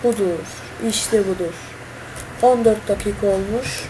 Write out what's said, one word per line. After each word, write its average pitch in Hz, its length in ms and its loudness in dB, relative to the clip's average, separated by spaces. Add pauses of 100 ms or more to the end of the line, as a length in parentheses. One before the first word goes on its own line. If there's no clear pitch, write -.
Budur. 202 340 2 (500)
İşte 208 400 2
budur. 180 260 -2 (880)
On 240 220 6
dört 214 240 4
dakika 202 380 0
olmuş. 196 640 0